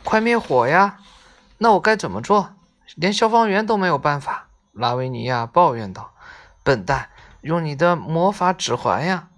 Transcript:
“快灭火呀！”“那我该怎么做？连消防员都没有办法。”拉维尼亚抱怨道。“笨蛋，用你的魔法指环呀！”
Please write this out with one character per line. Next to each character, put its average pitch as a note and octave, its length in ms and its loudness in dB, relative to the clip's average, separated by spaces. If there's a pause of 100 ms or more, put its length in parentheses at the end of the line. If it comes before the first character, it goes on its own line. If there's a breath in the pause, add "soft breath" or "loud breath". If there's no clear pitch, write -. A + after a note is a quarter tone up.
“快 - 160 0
灭 A#3 180 2
火 B2+ 300 2
呀 G3 300 2 (640 soft breath)
！”“那 A3+ 140 4
我 F#3 60 4
该 A3 160 2
怎 E3 140 -6
么 F#2+ 120 -8
做？ G3+ 340 0 (400)
连 F3+ 180 -2
消 A3+ 160 2
防 A3+ 180 4
员 G#3 180 0
都 G#3+ 120 0
没 F#3+ 100 0
有 D#3 100 2
办 C#3+ 220 -2
法。” - 280 -10 (260)
拉 B2 200 -4
维 B2+ 160 -4
尼 A#2+ 160 -8
亚 B2 200 -2
抱 D#3 300 2
怨 G#2 180 -8
道。 - 200 -18 (500 loud breath)
“笨 B2 200 0
蛋， C3 260 -4 (320 soft breath)
用 E3 220 -4
你 D3 120 -6
的 E3+ 200 2
魔 E3 360 0
法 F#3 200 0
指 - 240 -6
环 A#2 300 -2
呀！” F3+ 320 -6